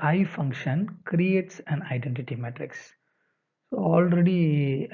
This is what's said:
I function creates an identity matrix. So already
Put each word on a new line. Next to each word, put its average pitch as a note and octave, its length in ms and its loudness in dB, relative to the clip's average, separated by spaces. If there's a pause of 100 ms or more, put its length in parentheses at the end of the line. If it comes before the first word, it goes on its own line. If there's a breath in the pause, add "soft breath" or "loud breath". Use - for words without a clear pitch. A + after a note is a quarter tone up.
I E3+ 200 4
function C#3+ 800 -2
creates F#3 640 0
an D3 240 -4
identity B2 440 -6
matrix. - 600 -10 (720)
So B3+ 80 -6
already E3+ 1160 2